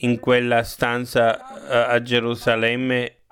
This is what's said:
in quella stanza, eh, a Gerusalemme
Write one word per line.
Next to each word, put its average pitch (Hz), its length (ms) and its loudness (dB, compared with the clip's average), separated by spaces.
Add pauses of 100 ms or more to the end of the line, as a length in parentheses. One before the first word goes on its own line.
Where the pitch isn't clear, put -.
in 120 180 0
quella 120 420 2
stanza, 120 1080 -2
eh, 127 80 -2
a 120 280 2
Gerusalemme 120 1120 0 (160)